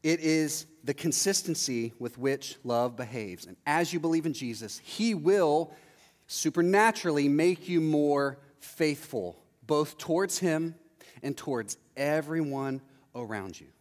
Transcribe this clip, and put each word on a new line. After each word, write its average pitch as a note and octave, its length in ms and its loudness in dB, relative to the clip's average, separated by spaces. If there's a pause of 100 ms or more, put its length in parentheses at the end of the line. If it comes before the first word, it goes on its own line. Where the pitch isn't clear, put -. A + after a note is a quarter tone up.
It D#3+ 160 2
is D#3 480 0 (160)
the C#3+ 100 -2
consistency C#3+ 1040 -2
with A#2+ 200 -8
which C3+ 460 -4
love A#2+ 320 0
behaves. A2 520 -8
And F#2 180 -18
as D#3 260 2
you F3 80 -2
believe E3 280 0
in D#3 60 -2
Jesus, A2+ 500 -8
he A3 320 0
will E3 580 4 (540)
supernaturally F3 1000 4
make E3 400 4
you F3 140 2
more D3 560 2 (220)
faithful, C#3 760 -4 (280)
both D3+ 320 0
towards C#4 420 0
him E3 360 0 (480)
and C#3 120 -4
towards A#2 420 -6 (200)
everyone C#3+ 840 -2 (340)
around G#2 440 -8
you. C#2+ 80 -20 (140)